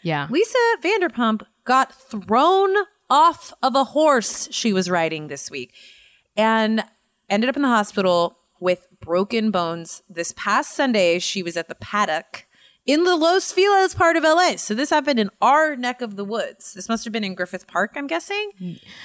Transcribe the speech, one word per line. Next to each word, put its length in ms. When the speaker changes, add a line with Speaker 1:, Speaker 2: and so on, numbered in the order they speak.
Speaker 1:
Yeah. 280
Speaker 2:
Lisa 280
Vanderpump 600
got 280
thrown 800
off 520
of 140
a 80
horse 680
she 220
was 160
riding 380
this 240
week 220
and 480
ended 200
up 60
in 60
the 60
hospital 720
with 280
broken 520
bones. 580
This 260
past 400
Sunday, 440
she 240
was 140
at 100
the 80
paddock 720
in 180
the 120
Los 360
Feliz 420
part 220
of 80
L 160
A. 180
So 160
this 160
happened 300
in 100
our 340
neck 260
of 140
the 100
woods. 480
This 160
must 140
have 100
been 100
in 120
Griffith 320
Park, 280
I'm 120
guessing. 720